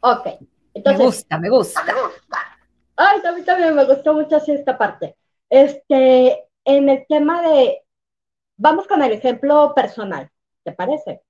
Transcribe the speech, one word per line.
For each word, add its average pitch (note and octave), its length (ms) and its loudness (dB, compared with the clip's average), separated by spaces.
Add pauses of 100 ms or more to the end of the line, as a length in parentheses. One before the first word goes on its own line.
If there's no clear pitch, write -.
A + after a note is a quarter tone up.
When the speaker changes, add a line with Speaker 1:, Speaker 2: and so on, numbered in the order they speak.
Speaker 1:
Ok. A#3+ 260 0 (480)
Entonces, G3+ 260 0
Speaker 2:
Me B3+ 60 4
gusta, - 320 -4
me F3+ 120 -4
gusta. A#3 300 0 (1160)
Speaker 1:
Ay, G4 300 2
a E4+ 60 -4
mí F4 100 -10
también F4+ 320 0
me C#4+ 100 2
gustó C4+ 300 0
mucho D4+ 220 -2
así D4+ 160 -2
esta C4+ 260 -4
parte. - 380 -6 (340)
Este, C4 960 4 (200)
en C#4 240 2
el C4+ 200 0
tema D#4 340 0
de, C#4+ 400 2 (760)
vamos D#4+ 320 0
con F4+ 140 0
el B3 100 0
ejemplo C#4+ 600 0
personal, G3 560 -6 (340)
¿te - 80 -12
parece? B3 580 -8